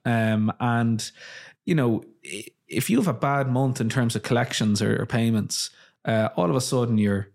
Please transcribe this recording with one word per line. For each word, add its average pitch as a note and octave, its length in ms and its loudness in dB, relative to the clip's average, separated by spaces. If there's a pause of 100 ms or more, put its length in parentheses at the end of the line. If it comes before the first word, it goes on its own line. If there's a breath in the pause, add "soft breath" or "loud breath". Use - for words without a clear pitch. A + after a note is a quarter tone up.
Um, A2 540 2
and, A#2 500 0 (560 loud breath)
you F3 120 0
know, A#2+ 260 2 (220)
i-, - 220 -10 (200)
if - 240 -2
you A3 80 4
have A3 80 2
a D3 80 2
bad C#3 380 0
month C3 280 0
in A2+ 80 0
terms A#2 280 0
of - 80 -6
collections A#2 580 0
or, A2 180 2
or - 60 -4
payments, A2+ 640 -2 (340 soft breath)
uh, A2 320 0
all F3 140 2
of C#3 60 2
a B2+ 40 2
sudden A#2+ 380 0
you're G2+ 360 2